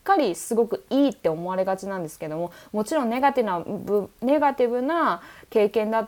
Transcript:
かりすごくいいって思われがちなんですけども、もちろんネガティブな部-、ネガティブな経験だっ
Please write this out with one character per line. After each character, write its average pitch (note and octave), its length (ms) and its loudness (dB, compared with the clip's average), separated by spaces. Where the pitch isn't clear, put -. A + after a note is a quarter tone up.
か G4 140 2
り G#3+ 180 2
す - 200 -6
ご A3+ 120 2
く - 220 -6
い C#4 180 4
い - 20 0
っ G#3+ 40 -2
て - 160 -2
思 E3+ 200 -4
わ F#3 60 -4
れ F#3 80 2
が F#3+ 140 -2
ち F#3+ 100 -10
な G3 100 -6
ん F3 60 -6
で D#3 60 -8
す - 100 -18
け D#3+ 80 -8
ど D3+ 80 -8
も、 F3 160 -6
も G#3+ 100 0
ち G#3+ 100 -6
ろ C#4+ 120 0
ん A3 40 -2
ネ B3 120 -2
ガ C#4 100 4
テ C4 100 2
ィ - 40 4
ブ G#3 40 -2
な F3 120 -2
部-、 G3+ 480 -2
ネ C#4 180 2
ガ C#4+ 140 2
テ B3+ 120 0
ィ A#3 40 2
ブ B3 120 -2
な C4+ 400 0
経 G#3 200 4
験 G#3+ 200 -2
だ A3+ 120 0
っ G#3+ 60 -6